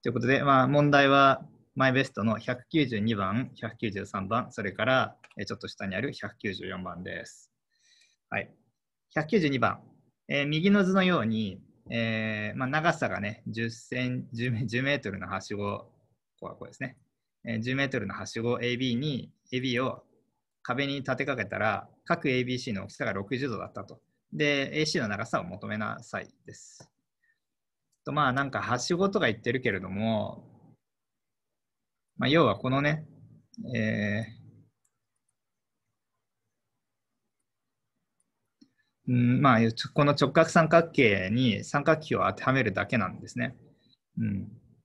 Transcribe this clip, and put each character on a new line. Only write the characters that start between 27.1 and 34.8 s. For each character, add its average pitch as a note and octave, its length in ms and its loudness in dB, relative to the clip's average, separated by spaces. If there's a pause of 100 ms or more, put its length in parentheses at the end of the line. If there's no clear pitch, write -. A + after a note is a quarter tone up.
と、 C#3 80 -6
ま D3 140 2
あ、 B2+ 60 2
な C#3 100 0
ん C#3 80 -4
か、 G#2+ 100 -4
は B2 200 -2
し - 140 -2
ご F#3+ 140 2
と G3 120 0
か C#3+ 60 4
言 A2 100 2
っ - 20 -16
て A#2+ 140 -2
る B2+ 80 -2
け A#2+ 100 0
れ G2 80 -2
ど F#2+ 100 -8
も、 G#2 840 -4 (1400)
ま B2 100 -2
あ、 - 20 2
要 D#3 160 6
は G#2+ 120 4
こ - 140 -4
の C#3 120 2
ね、 D3+ 240 0 (680)
え A2 520 -2 (4000)